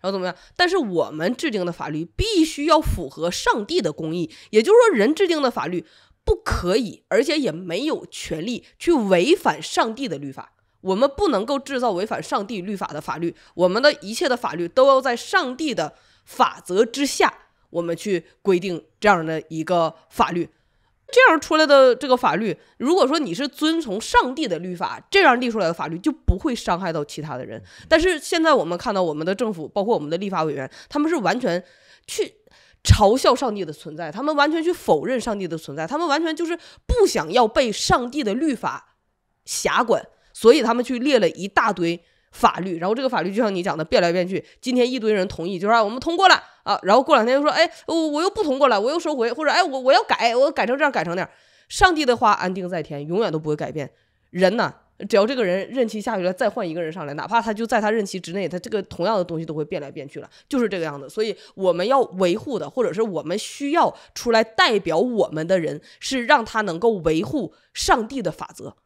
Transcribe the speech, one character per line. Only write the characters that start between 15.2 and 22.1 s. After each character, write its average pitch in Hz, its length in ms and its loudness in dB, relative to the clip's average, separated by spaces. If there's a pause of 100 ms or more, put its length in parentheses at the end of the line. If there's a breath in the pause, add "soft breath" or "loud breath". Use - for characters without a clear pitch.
帝 285 200 -6
的 156 180 -4 (320 soft breath)
法 - 400 -2
则 190 180 2
之 262 220 -2
下， 277 260 0 (380)
我 170 140 -4
们 170 120 -4
去 180 300 -4 (160 soft breath)
规 185 180 2
定 175 240 -6 (160)
这 214 80 2
样 175 160 4
的 160 160 -4 (100)
一 160 140 -6
个 165 300 2 (160 soft breath)
法 180 220 0
律。 170 180 -4 (640)
这 508 180 8
样 320 100 4
出 - 180 0
来 311 100 6
的 262 280 8
这 277 120 -6
个 247 100 4